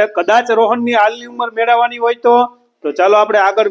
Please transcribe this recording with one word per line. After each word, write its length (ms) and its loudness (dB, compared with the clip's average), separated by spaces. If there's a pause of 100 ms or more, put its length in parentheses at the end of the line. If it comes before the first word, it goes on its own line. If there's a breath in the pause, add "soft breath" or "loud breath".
(160)
કદાચ 320 0 (120)
રોહનની 420 0
હાલની 300 -2
ઉંમર 260 -8
મેળવવાની 480 0
હોય 220 -2
તો, 80 4 (480)
તો 40 -4 (120)
ચાલો 180 2
આપણે 220 2
આગળ 320 0